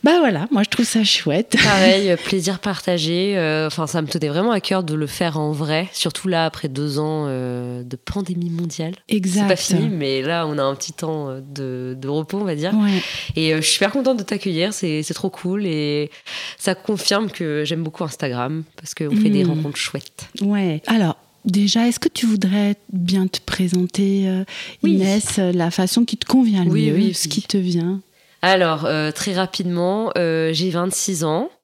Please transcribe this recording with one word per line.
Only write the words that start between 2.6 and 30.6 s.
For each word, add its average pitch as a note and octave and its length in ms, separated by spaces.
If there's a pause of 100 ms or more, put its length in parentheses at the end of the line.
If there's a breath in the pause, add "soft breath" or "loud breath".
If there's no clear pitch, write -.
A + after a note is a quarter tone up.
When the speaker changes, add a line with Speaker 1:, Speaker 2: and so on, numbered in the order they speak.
Speaker 2:
partagé. F3+ 760
Euh, D#3 300
enfin, D#3 200
ça D#3+ 140
me D#3 60
tenait D3+ 220
vraiment F#3 240
à G3 80
cœur F#3+ 240
de D#3 100
le D3+ 120
faire D#3+ 320
en D3+ 120
vrai, D#3 420
surtout - 360
là E3 160
après D#3 240
deux C#3 300
ans, D3+ 280
euh, B2 560
de B2 140
pandémie F3 540
mondiale. E3 440 (140)
Speaker 1:
Exact. F#3+ 340
Speaker 2:
C'est G3+ 60
pas F#3 80
fini, D#3+ 320
mais C#3 340
là E3 240
on D3+ 120
a C#3 40
un C3+ 120
petit C#3 180
temps, D#3 360
euh, C3 120
de, C3 580
de C3+ 100
repos, D#3 300
on G#3 60
va F3+ 100
dire. E3+ 200
Speaker 1:
Ouais. G3+ 280 (320 loud breath)
Speaker 2:
Et, D#3+ 180
euh, D#3 40
je D#3 60
suis - 120
super G3 160
contente B3+ 280
de G3+ 40
t'accueillir, F#3 500
c'est, D#3 300
c'est - 120
trop F#3+ 160
cool G3 360
et D3 440 (480 loud breath)
ça F#3 160
confirme G3+ 560
que D3+ 340
j'aime E3 180
beaucoup D#3 220
Instagram C#3 600 (120)
parce - 180
qu'on D#3 220
fait G#3+ 140
des G3 140
Speaker 1:
Hmm. E3+ 80
Speaker 2:
rencontres D#3 260
chouettes. - 500 (140)
Speaker 1:
Ouais. G3 440
Alors, G#3 300 (300)
déjà, G3+ 420
est-ce A#3+ 100
que - 120
tu - 160
voudrais G3+ 500 (160)
bien F#3 340
te - 140
présenter, F#3+ 880
euh, F#3 160 (380 loud breath)
Speaker 2:
Oui. G3 140
Speaker 1:
Inès, F#3+ 420
euh, F#3 140
la E3+ 180
façon F#3+ 340
qui A3+ 140
te - 80
convient A3 380
le E3+ 60
Speaker 2:
Oui, D3+ 200
Speaker 1:
mieux, D3+ 40
Speaker 2:
oui, G3 200
Speaker 1:
ce - 100
Speaker 2:
oui. D3+ 60
Speaker 1:
qui G3+ 120
te - 140
vient ? F3+ 460 (400 soft breath)
Speaker 2:
Alors, F3 420
euh, D3+ 260
très F#3+ 220
rapidement, F3+ 840
euh, D#3+ 340
j'ai E3 160